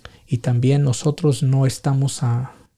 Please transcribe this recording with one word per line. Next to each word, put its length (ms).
Y 120
también 440
nosotros 600
no 240
estamos 560
a 320